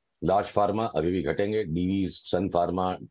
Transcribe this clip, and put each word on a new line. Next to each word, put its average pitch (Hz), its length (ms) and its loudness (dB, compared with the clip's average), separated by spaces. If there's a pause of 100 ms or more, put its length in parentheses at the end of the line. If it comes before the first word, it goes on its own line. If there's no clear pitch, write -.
(240)
Large 95 220 2
Pharma 104 400 0
अभी 82 260 0
भी 92 100 0
घटेंगे, 101 420 0
डीवीज, 90 480 0
सन 92 360 -2
Pharma, 87 500 0 (120)